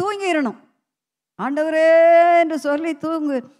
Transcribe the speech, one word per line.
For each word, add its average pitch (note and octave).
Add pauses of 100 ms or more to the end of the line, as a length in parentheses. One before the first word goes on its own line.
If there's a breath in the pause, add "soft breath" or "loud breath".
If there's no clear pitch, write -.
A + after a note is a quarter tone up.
தூங்கிரணும். F4+ (840)
"ஆண்டவரே" D#4+
என்று E4
சொல்லி D4
தூங்கு. D4+